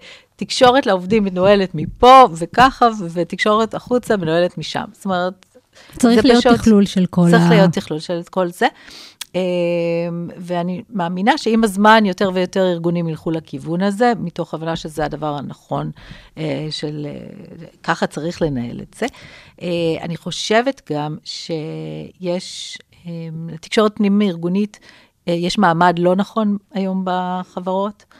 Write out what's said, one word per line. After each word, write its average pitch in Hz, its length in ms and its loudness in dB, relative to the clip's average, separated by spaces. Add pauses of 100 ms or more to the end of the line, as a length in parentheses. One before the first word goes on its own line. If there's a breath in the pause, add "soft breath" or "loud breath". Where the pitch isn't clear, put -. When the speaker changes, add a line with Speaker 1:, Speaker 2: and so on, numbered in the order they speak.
(360 loud breath)
Speaker 1:
תקשורת 254 500 2
לעובדים 196 380 0
מנוהלת 190 520 2
מפה 247 480 8 (100)
וככה, 233 560 2 (100)
ו-, 170 140 -6
ותקשורת 208 600 0
החוצה 233 440 -2
מנוהלת 175 400 0
משם. - 340 -8
זאת - 140 -20
אומרת, 185 400 -4 (520 soft breath)
Speaker 2:
צריך 233 240 4
Speaker 1:
זה 233 60 4
Speaker 2:
להיות 240 200 6
Speaker 1:
פשוט 233 120 6
Speaker 2:
תכלול 202 260 6
של 185 200 0
כל 175 260 2
Speaker 1:
צריך 170 120 6
Speaker 2:
ה- 170 60 4
Speaker 1:
להיות 170 220 6
תכלול 160 280 -8
של 175 300 -6
כל 185 200 -2
זה. 226 180 -2 (680 loud breath)
אמ, 170 1040 -2
ואני 175 520 -6
מאמינה 185 480 -2
שעם 226 260 0
הזמן 214 420 4
יותר 190 280 0
ויותר 185 380 0
ארגונים 170 380 -2
ילכו 160 220 -6
לכיוון 156 500 -8
הזה, 202 380 0
מתוך 170 340 -8
הבנה 165 220 -6
שזה 156 300 -6
הדבר 147 300 -6
הנכון, 143 560 -8 (460 loud breath)
אה, 151 320 -6
של, 151 400 -8
אה, - 580 -18 (160)
ככה 170 240 -2
צריך 165 340 -8
לנהל 123 400 -4
את - 180 -18
זה. 220 60 -4 (560 loud breath)
אה, 170 60 -8 (340)
אני 165 160 -8
חושבת 233 640 -4 (100)
גם 151 320 -6
שיש, 156 1500 -10 (280)
אמ, 165 460 -12
לתקשורת 208 440 -2
פנים 202 260 2
ארגונית, 185 580 -2 (480 soft breath)
אה, 175 60 -2
יש 175 240 -4
מעמד 175 420 4
לא 175 160 2
נכון 202 420 -2 (140)
היום 190 340 -4
בחברות. 185 1000 -6 (140 soft breath)